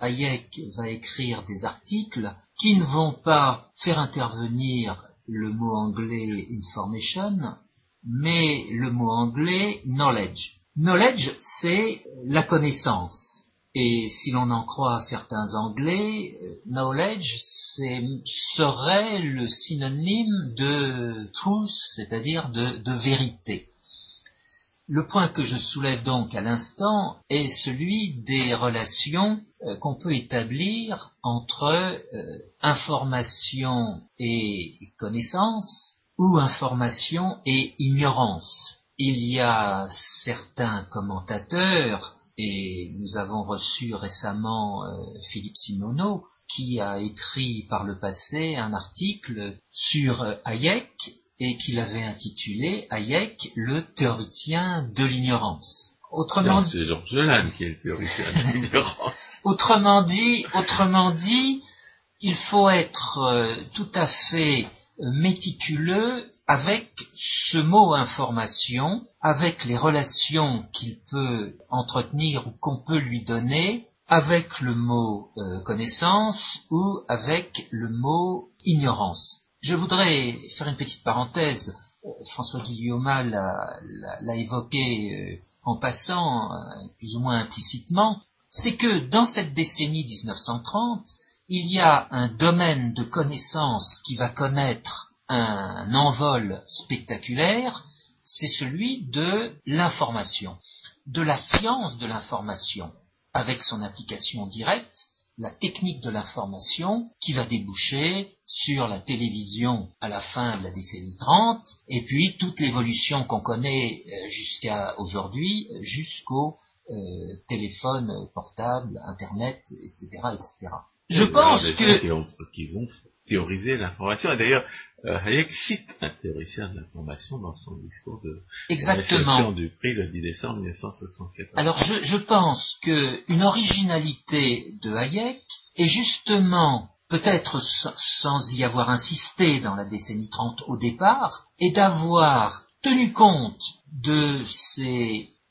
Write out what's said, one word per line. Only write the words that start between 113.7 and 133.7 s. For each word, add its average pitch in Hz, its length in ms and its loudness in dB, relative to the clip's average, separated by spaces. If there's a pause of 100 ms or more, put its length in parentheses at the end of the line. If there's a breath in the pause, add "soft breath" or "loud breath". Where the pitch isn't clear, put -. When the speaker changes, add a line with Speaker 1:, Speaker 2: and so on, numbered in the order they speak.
Speaker 1:
euh, - 240 -12
jusqu'à 104 680 -2
aujourd'hui, 104 720 -4
euh, - 120 -12
jusqu'au, 143 760 -4 (320 soft breath)
euh, 113 40 -10 (540)
téléphone 117 640 -4 (240)
portable, 120 720 -8
Internet, 104 640 -8
et - 240 -18
cetera, 104 400 -10
et 95 80 -14
cetera. - 440 -14 (220)
Je 175 140 6
Speaker 2:
Oui, 208 80 4
Speaker 1:
pense 302 340 6
Speaker 2:
alors, - 140 4
des 220 60 2
Speaker 1:
que 208 80 8
Speaker 2:
gens 196 80 6
qui 82 100 -2
ont... 80 160 -2 (260)
qui 78 200 -10
vont 117 140 -8 (400)
théoriser 98 500 -2
l'information. 101 560 -4
Et 123 40 0
d'ailleurs, 123 280 2 (400 loud breath)
euh, 87 200 -4
Hayek 143 260 0
cite - 380 -2 (140)
un 76 80 -6 (120)
théoricien 82 460 -8
de 92 120 -12
l'information 78 580 -14
dans 90 140 -12
son - 260 -16
discours - 440 -16
de 80 200 -14 (260 loud breath)
Speaker 1:
Exactement. 160 680 2
Speaker 2:
réception 113 160 4
du 85 180 -4
prix 123 240 -4
le 92 140 -4
dix 85 120 -8
décembre 101 400 -6
mille 92 80 -8
neuf 87 100 -12
cent 104 140 -12
soixante-quatorze. - 640 -14
Speaker 1:
Alors, 151 220 0
je, - 240 4
je 208 140 4
pense 190 640 2
que 143 460 0
une 175 140 4
originalité 160 1400 2